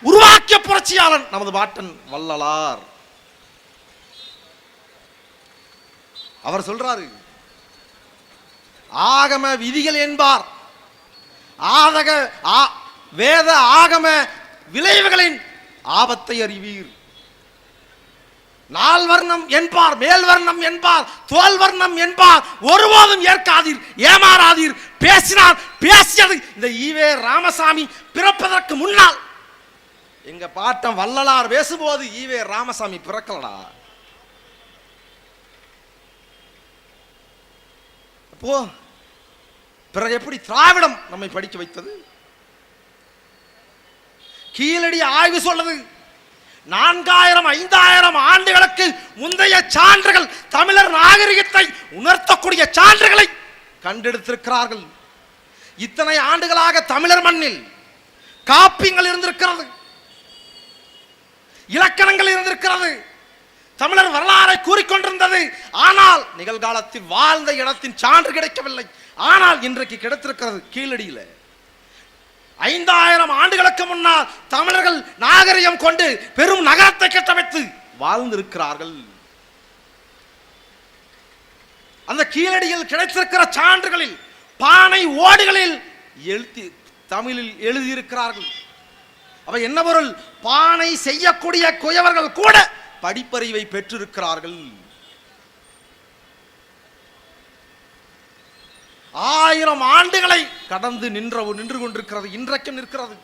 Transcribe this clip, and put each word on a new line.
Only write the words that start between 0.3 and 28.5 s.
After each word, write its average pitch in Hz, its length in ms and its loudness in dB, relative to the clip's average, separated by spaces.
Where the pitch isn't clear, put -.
புரட்சியாளன் 339 640 0
நமது 196 240 -8
பாட்டன் 202 340 -6
வள்ளலார். 151 720 -6
அவர் 185 200 -8
சொல்றாரு, 226 380 -10
ஆகம 277 380 0
விதிகள் 294 420 -4
என்பார், 277 400 0
ஆதக-, 302 720 0
ஆ-, 269 160 2
வேத 320 280 2
ஆகம 330 260 2
விளைவுகளின் 359 640 0
ஆபத்தை 240 360 -4
அறிவீர். 202 440 -16
நால்வர்ணம் 339 720 0
என்பார், 339 440 0
மேல்வர்ணம் 349 680 2
என்பார், 339 360 0
தோல்வர்ணம் 370 720 2
என்பார், 349 380 6
ஒருபோதும் 415 520 6
ஏற்காதீர், 330 500 0
ஏமாறாதீர். 349 680 4
பேசினார், 370 540 4
பேசியது 381 520 4
இந்த 220 120 -6
ஈவே 311 220 0
ராமசாமி 320 580 0
பிறப்பதற்கு 370 680 -2